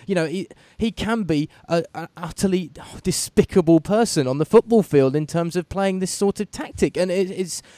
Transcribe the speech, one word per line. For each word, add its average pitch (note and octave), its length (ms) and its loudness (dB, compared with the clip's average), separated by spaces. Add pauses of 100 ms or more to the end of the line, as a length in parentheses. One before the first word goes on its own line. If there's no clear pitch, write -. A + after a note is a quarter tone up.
You G3 80 -4
know, E3 140 4
he, E3+ 200 -6 (300)
he A3 140 -2
can A3 320 -2
be D#3 260 0 (180)
a, E3+ 160 0 (120)
a E3 200 -12
utterly F3+ 540 -2 (320)
despicable - 800 2
person F#3+ 480 0
on C3 100 -2
the D3+ 80 0
football A3 380 4
field C3+ 320 2
in D3+ 100 -2
terms E3+ 300 -4
of F3+ 140 -6
playing F#3+ 300 -2
this F#3 120 -4
sort G3+ 280 -2
of G#3 120 -8
tactic. - 460 -4
And F#3 120 0
it, F#3 220 -2
it's F#3 320 -8 (140)